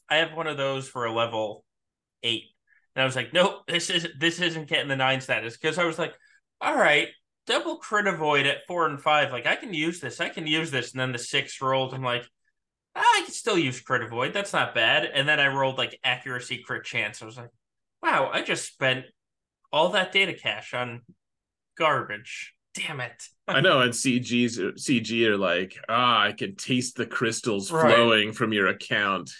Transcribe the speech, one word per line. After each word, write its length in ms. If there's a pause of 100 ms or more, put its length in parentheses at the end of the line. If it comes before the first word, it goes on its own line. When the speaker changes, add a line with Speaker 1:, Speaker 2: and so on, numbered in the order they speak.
Speaker 1:
I 80
have 160
one 140
of 100
those 300
for 180
a 80
level 520 (580)
eight. 200 (520)
And 60
I 40
was 100
like, 180
"Nope, 340
this 220
is, 180 (120)
this 200
isn't 300
getting 200
the 60
nine 260
status." 360
'Cause 220
I 60
was 120
like, 160 (480)
"All 140
right, 320 (400)
double 300
crit 280
avoid 400
at 220
four 180
and 160
five. 300
Like, 160
I 80
can 180
use 260
this, 220
I 80
can 160
use 240
this." 220
And 80
then 120
the 60
six 420
rolled. 360
I'm 80
like, 200 (720)
"I 280
can 100
still 240
use 240
crit 220
avoid. 300
That's 200
not 220
bad." 300
And 220
then 120
I 80
rolled, 300
like, 260
accuracy 560
crit 240
chance. 380
I 40
was 120
like, 140 (500)
"Wow, 300
I 100
just 240
spent 400 (640)
all 180
that 220
data 220
cache 400
on 280 (760)
garbage. 760 (220)
Damn 260
it." 260 (200)
Speaker 2:
I 140
know, 200
and 140
C 240
Gs, 400 (240)
C 160
G 280
are 100
like, 400 (120)
"Ah, 340
I 80
can 240
taste 400
the 100
crystals 640
Speaker 1:
Right. 220
Speaker 2:
flowing 380
from 220
your 140
account." 720